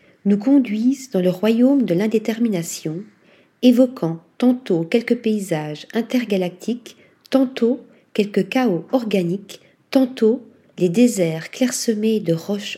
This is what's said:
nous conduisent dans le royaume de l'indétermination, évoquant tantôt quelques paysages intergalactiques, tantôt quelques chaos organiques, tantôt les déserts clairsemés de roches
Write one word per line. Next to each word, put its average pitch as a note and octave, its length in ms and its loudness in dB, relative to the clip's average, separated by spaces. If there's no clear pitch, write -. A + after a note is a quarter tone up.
nous G3+ 140 2
conduisent B3 720 0
dans F#3 120 -2
le F3+ 80 2
royaume A3+ 540 2
de E3+ 100 0
l'indétermination, G#3+ 1080 -2
évoquant B3 580 4
tantôt B3 400 2
quelques A#3 360 0
paysages F3 760 -4
intergalactiques, G#3+ 1000 -4
tantôt C4 500 0
quelques G3+ 360 -2
chaos G#3 420 0
organiques, G3+ 720 -2
tantôt C4 520 2
les F3+ 100 2
déserts F3 640 0
clairsemés A3 640 -2
de E3 140 -2
roches G3+ 460 -6